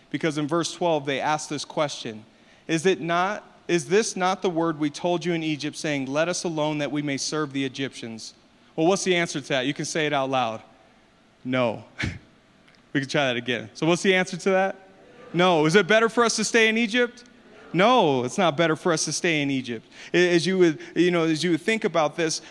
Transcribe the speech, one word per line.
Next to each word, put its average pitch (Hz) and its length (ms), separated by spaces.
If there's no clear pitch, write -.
Because 151 260
in 151 100
verse 160 240
twelve, 156 360
they 135 120
ask 147 300
this 147 160
question, 123 600
"Is 160 180
it 190 160
not, 175 420
is 170 180
this 202 300
not 185 260
the 202 80
word 165 300
we 151 100
told 175 340
you 175 80
in 165 120
Egypt, 151 340
saying, 143 300
'Let 151 200
us 175 160
alone 151 360
that 139 120
we 147 120
may 139 140
serve 151 360
the 139 100
Egyptians'?" 123 720
Well, 160 120
what's 190 160
the 180 120
answer 170 240
to - 100
that? 135 180
You 143 80
can 156 100
say 156 220
it 147 40
out 135 200
loud. 117 320
No. 127 380
<laughs> - 20
We 143 80
can 135 80
try 147 180
that 123 100
again. 120 380
So 160 100
what's 170 160
the 190 140
answer 185 220
to 196 120
that? 190 260
No. 165 360
Is 160 80
it 208 100
better 220 240
for 233 160
us 220 120
to 220 60
stay 220 240
in 220 120
Egypt? 240 440
No, 175 520
it's 127 160
not 160 180
better 160 180
for 175 160
us 156 140
to 156 80
stay 156 300
in 139 80
Egypt. 120 340
A-, 175 200
as 160 120
you 190 100
would, 170 220
you 175 160
know, 170 140
as 156 180
you 180 80
would 156 100
think 220 220
about 160 320
this, 160 360